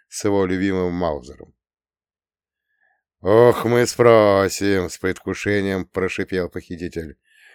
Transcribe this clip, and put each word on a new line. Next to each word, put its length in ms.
с 160
его 200
любимым 480
маузером. 640
"Ох, 440
мы 220
спросим!" — 1040
с 80
предвкушением 880
прошипел 640
похититель. 680